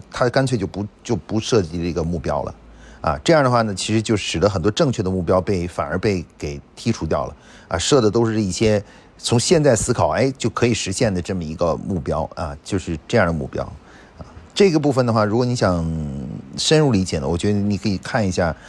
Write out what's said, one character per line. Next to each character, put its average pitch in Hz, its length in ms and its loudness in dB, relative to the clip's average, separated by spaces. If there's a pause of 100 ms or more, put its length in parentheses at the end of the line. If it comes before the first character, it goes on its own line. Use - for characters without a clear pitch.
(120)
他 127 180 2
干 135 160 2
脆 131 120 0
就 95 100 -2
不， 101 180 -6 (180)
就 117 120 -2
不 107 240 -4
设 107 220 2
计 85 200 -4
这 85 100 -2
个 80 120 -2
目 82 160 -2
标 71 240 -4
了。 - 100 -8 (460)
啊， - 240 -2
这 - 80 2
样 156 120 6
的 127 60 4
话 120 120 4
呢， 107 120 0
其 101 200 -4
实 113 80 2
就 107 160 0
使 - 200 -4
得 90 120 4
很 98 120 -4
多 90 100 2
正 143 200 2
确 113 100 -4
的 92 80 -2
目 92 120 -2
标 92 180 2
被， 87 280 -2
反 82 200 -6
而 80 100 -4
被 92 280 -2 (120)
给 73 220 -8 (180)
剔 - 140 -4
除 - 140 -4
掉 78 200 -2
了。 - 100 -12 (320)
啊， - 100 -4
设 131 240 4
的 107 80 4
都 117 160 2
是 110 160 0
一 98 100 0
些 104 320 2 (340)
从 - 220 0
现 160 240 4
在 135 120 6
思 - 180 0
考， 85 160 2
哎， 107 280 2
就 117 120 -2
可 - 160 0
以 123 80 2
实 92 180 -4
现 107 220 0
的 90 80 -2
这 95 140 -6
么 87 80 -4
一 78 100 -8
个 80 240 0
目 92 220 -4
标 76 360 -4
啊， 73 300 -8
就 101 140 -4
是 85 180 -6 (100)
这 120 100 2
样 95 100 4
的 85 40 0
目 76 160 -2
标。 71 160 -6 (540)
啊， - 80 -16 (280)
这 196 180 4
个 156 80 4
部 147 120 2
分 123 140 2
的 113 80 0
话， 110 100 4
如 104 140 0
果 127 80 2
你 123 100 0
想 90 300 0 (720)
深 - 220 2
入 147 120 4
理 98 120 4
解 85 160 -2
呢， 69 80 -4
我 85 100 0
觉 104 160 0
得 101 60 0
你 101 180 0
可 101 100 -4
以 95 120 0
看 113 280 -2
一 92 40 -2
下， 87 220 0 (160)